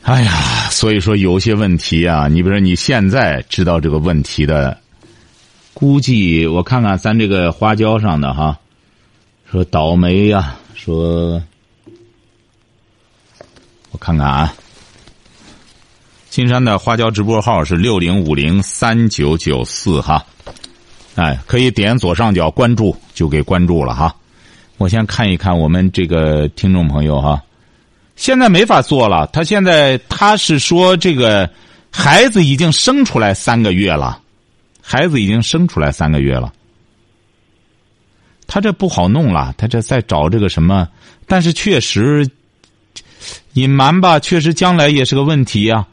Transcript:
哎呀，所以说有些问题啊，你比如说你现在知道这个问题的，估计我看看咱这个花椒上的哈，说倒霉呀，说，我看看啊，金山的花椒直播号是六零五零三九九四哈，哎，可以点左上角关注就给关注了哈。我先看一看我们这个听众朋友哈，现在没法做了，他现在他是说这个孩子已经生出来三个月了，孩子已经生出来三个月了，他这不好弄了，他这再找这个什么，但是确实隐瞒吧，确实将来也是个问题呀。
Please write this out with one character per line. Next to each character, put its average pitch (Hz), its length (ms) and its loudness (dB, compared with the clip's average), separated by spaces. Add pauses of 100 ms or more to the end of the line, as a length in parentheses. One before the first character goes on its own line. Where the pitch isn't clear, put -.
(100)
哎 127 120 2
呀， 104 80 2 (380)
所 - 220 -2
以 104 80 2
说 104 160 0
有 95 240 2
些 107 160 0
问 101 220 0
题 82 280 -2
啊， 78 220 0
你 80 160 2
比 90 60 0
如 98 40 0
说 101 60 0
你 92 160 2
现 107 340 0
在 95 380 -2
知 - 160 -4
道 85 160 0
这 78 100 -2
个 73 80 -2
问 78 260 0
题 - 220 -4
的， 71 320 -2 (960)
估 139 280 2
计 92 440 0
我 82 160 0
看 123 220 0
看 98 140 0
咱 110 200 -2
这 110 120 2
个 90 200 0
花 107 240 -2
椒 110 240 0
上 101 220 -2
的 69 140 -2
哈， 76 260 -4 (920)
说 92 140 -2
倒 82 320 -2
霉 90 320 2
呀， 92 300 -2 (180)
说， 85 680 -4 (2500)
我 - 60 -16
看 82 200 -2
看 71 100 0
啊， 69 260 -2 (1800)
金 127 160 -2
山 123 160 0
的 110 160 0
花 113 200 -2
椒 113 120 0
直 104 140 -2
播 110 180 0
号 101 220 0
是 85 140 -2
六 104 200 0
零 87 220 0
五 76 160 0
零 78 260 0
三 117 460 -2
九 78 300 0
九 67 260 -2
四 73 380 -4
哈， 76 240 -2 (880)
哎， 76 320 -2
可 123 100 0
以 123 140 2
点 104 260 0
左 92 160 0
上 107 200 0
角 80 180 0
关 120 240 0
注 101 180 0 (200)
就 82 160 -2
给 76 120 0
关 90 240 0
注 82 200 0
了 60 100 -4
哈。 76 180 -2 (640)
我 98 120 0
先 113 160 0
看 104 260 -2
一 90 60 0
看 90 200 -2
我 78 120 0
们 92 240 2
这 - 120 -2
个 78 440 0
听 95 240 0
众 90 120 2
朋 73 200 0
友 73 160 0
哈， 71 200 0 (720)
现 262 240 0
在 247 100 4
没 190 160 4
法 190 160 2
做 127 260 2
了， 82 200 2
他 160 160 -4
现 196 200 0
在 151 320 4 (140)
他 208 260 2
是 160 220 0
说 180 400 2
这 170 160 0
个 107 340 2 (440)
孩 180 360 4
子 214 160 2
已 139 140 2
经 170 140 0
生 269 340 2
出 - 140 -4
来 107 120 2
三 117 300 0
个 104 120 2
月 92 180 0
了， 67 280 -4 (640)
孩 147 260 -2
子 143 140 0
已 98 60 0
经 107 160 2
生 170 240 0
出 - 120 -4
来 73 120 0
三 76 200 -2
个 76 80 0
月 69 140 0
了， 62 180 -6 (2000)
他 - 120 -4
这 208 140 -2
不 185 160 -4
好 90 180 0
弄 135 240 2
了， 67 240 -2
他 113 120 -4
这 117 160 -2
再 127 180 0
找 78 260 0
这 104 120 0
个 101 100 0
什 80 140 0
么， 90 260 2 (380)
但 190 120 2
是 170 140 0
确 170 260 0
实 139 480 0 (1300)
隐 131 160 0
瞒 139 320 2
吧， 170 160 4
确 170 240 0
实 156 100 2
将 180 240 2
来 151 140 4
也 139 160 2
是 135 100 -2
个 139 80 0
问 143 220 2
题 104 180 -2
呀。 110 300 0